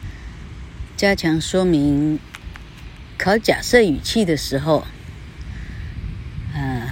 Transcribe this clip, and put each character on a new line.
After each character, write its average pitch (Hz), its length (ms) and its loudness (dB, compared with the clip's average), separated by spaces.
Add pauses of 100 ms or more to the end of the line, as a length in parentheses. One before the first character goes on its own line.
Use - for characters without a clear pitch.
(960)
加 196 180 4
强 160 280 2
说 185 240 2
明 147 520 4 (1000)
考 202 200 4
假 - 240 2
设 247 200 6
语 156 200 4
气 - 220 2
的 165 140 2
时 - 200 -2
候， 151 280 2 (1700)
呃， 131 360 -2